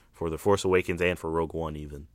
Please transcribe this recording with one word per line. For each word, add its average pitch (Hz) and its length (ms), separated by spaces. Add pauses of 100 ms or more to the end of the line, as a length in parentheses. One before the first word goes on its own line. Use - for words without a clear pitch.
(140)
for 82 160
The 80 80
Force 98 260
Awakens 92 380
and 87 160
for 80 140
Rogue 80 240
One 78 200
even, 73 400